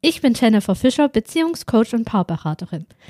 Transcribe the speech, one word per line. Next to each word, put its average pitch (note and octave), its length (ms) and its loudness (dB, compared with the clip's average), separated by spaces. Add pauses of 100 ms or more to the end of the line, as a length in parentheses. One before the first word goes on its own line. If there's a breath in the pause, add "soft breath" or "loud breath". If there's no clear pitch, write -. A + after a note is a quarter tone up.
Ich D#4+ 200 0
bin B3+ 120 4
Jennifer G#3+ 420 2
Fischer, C#4 340 2
Beziehungscoach C#4+ 840 -2
und A3+ 120 -2
Paarberaterin. E3 800 -4 (240 loud breath)